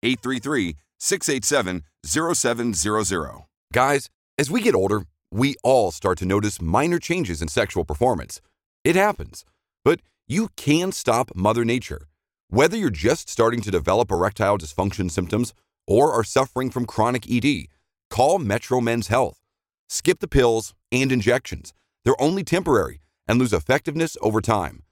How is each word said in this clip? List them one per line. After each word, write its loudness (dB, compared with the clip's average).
Eight 0
three -4
three, -2
six -4
eight -2
seven, -2
zero -2
seven -2
zero 0
zero. -6
Guys, 2
as -2
we 0
get 2
older, 0
we 0
all 4
start -2
to -6
notice 0
minor 0
changes -4
in -6
sexual -2
performance. -2
It 2
happens. -2
But 2
you -2
can 0
stop -2
Mother 2
Nature. -4
Whether 4
you're 0
just 0
starting 2
to -6
develop 0
erectile 0
dysfunction -4
symptoms -4
or 4
are 2
suffering -2
from -4
chronic -2
E 0
D, -2
call 2
Metro -2
Men's -2
Health. 0
Skip -2
the -6
pills 2
and 0
injections. -2
They're 2
only 0
temporary 0
and 4
lose 2
effectiveness -2
over 2
time. -2